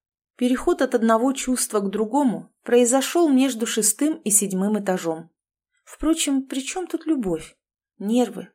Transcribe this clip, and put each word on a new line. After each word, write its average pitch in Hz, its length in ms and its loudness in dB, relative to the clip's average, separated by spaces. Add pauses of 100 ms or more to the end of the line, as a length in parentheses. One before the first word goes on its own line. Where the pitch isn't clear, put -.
(360)
Переход 262 460 0
от 262 120 2
одного 226 380 2
чувства 247 480 -2
к 196 100 -2
другому 220 720 -2
произошёл 262 680 4
между 254 380 2
шестым 285 520 0
и 214 120 -4
седьмым 202 480 0
этажом. 175 520 -4 (520)
Впрочем, 277 640 -2
при 269 140 -6
чём 349 260 -8
тут - 200 -8
любовь? 202 500 -4 (420)
Нервы, 202 560 -2